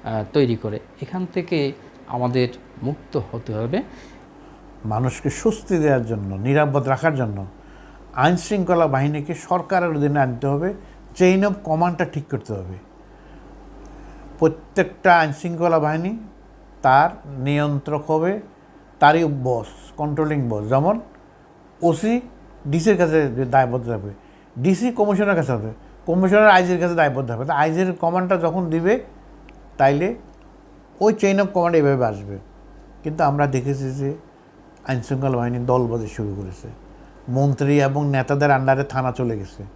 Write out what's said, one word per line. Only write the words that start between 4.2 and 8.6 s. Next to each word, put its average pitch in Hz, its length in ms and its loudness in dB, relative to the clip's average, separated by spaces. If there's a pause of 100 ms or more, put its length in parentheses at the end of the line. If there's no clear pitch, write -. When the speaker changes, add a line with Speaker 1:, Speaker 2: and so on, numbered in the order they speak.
Speaker 2:
মানুষকে 120 440 -2
স্বস্তি 220 480 -2
দেওয়ার 139 280 2
জন্য, 101 300 -6
নিরাপদ 135 520 0
রাখার 147 280 0
জন্য 104 300 -4 (720)
আইনশৃঙ্খলা 175 720 2